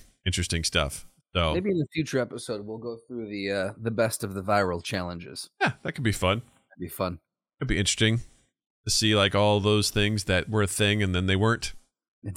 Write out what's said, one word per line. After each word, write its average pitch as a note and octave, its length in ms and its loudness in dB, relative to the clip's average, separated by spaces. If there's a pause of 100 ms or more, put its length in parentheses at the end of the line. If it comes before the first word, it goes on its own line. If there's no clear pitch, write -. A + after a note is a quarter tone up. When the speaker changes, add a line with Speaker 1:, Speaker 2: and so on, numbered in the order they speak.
(240)
Speaker 1:
interesting F2 400 -2
stuff. - 420 -2 (280)
So E2 200 2
Speaker 2:
Maybe F#3+ 160 -2
in F3+ 120 0
a C#3 100 -6
future D3 260 -2
episode, A2+ 460 -6
we'll A2 140 -10
go A2+ 180 -10 (100)
through A#2 220 -8
the, G2+ 240 -4
uh, G2 240 -2
the A2+ 140 -4
best A2+ 340 0
of G2 80 -6
the G2 100 -6
viral F#2+ 400 0
challenges. F2 680 -8 (100)
Speaker 1:
Yeah, G4 120 0 (100)
that D#3+ 100 -6
could C#3+ 120 -8
be G#2+ 80 2
fun. F#2+ 260 0 (320)
Speaker 2:
That'd - 100 -18
be F2 80 -6
fun. F2+ 300 -4 (420)
Speaker 1:
It'd C3 80 -4
be F#2+ 100 0
interesting A2 420 2 (680)
to G#2+ 40 -2
see, G#2+ 240 4
like, G2+ 200 4
all G#2 260 6
those G#2 300 4
things G#2 340 2
that F2+ 240 0
were G#2+ 140 2
a G2+ 40 2
thing G#2 360 2
and F#2+ 120 0
then F2+ 120 2
they F#2+ 100 4
weren't. A2 380 0 (500)
Speaker 2:
And F#2+ 120 -8